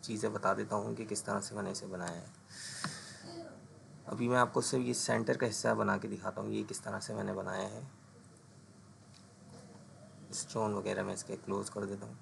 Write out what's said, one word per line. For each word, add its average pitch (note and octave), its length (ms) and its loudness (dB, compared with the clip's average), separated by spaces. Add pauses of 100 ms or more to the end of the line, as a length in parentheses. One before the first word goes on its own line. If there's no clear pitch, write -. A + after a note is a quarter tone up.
चीज़ें A2 320 0
बता G2 220 4
देता G#2 220 2
हूँ A2 200 2
कि A2+ 100 -4
किस G2+ 180 -2
तरह G2+ 160 2
से - 140 -6
मैंने G2 160 0
इसे G2 160 -4
बनाया F2+ 260 -2
है। E2+ 200 -8 (1800)
अभी A#2+ 200 2
मैं B2 80 8
आपको B2 240 8
सिर्फ B2+ 240 4
ये B2 100 2
सेंटर A#2 420 4
का B2 100 4
हिस्सा A2+ 280 4
बना G#2 240 6
के G#2 100 -4
दिखाता G2+ 320 -4
हूँ, G#2+ 120 -2
ये G#2+ 100 0
किस G#2 200 -4
तरह G2+ 160 -4
से G#2+ 160 -4
मैंने G2+ 180 0
बनाया F#2+ 360 0
है। A2+ 140 -6 (2500)
स्टोन G#2+ 400 2
वगैरह G2 300 2
मैं G2 100 0
इसके G2 220 -4
क्लोज G2+ 320 -2
कर G2+ 160 -2
देता G2 220 -4
हूँ। A2+ 160 -10